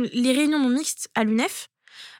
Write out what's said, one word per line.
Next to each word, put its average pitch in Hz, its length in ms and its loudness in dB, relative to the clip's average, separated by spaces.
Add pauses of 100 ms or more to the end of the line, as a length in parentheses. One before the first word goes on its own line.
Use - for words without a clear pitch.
(120)
les 247 200 2
réunions 294 260 2
non 262 120 2
mixtes - 440 -2
à 233 80 2
l'unef, 220 460 0 (520)